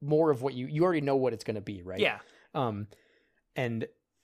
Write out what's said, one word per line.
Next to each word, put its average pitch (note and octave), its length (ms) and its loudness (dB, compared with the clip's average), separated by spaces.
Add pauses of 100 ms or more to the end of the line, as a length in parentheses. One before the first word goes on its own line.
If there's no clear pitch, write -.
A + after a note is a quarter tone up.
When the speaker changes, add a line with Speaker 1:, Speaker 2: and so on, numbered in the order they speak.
Speaker 1:
more D3+ 300 4
of B2+ 100 0
what C3 140 -2
you, B2 140 -4
you D3+ 160 2
already F3 160 2
know C#3 160 2
what B2+ 160 2
it's A2 120 -8
gonna G#2+ 160 -4
be, G2 220 -8
right? F#2 180 -8
Speaker 2:
Yeah. B2 200 2 (340)
Speaker 1:
Um, A2 320 -2 (680)
and A#2 320 -2 (360)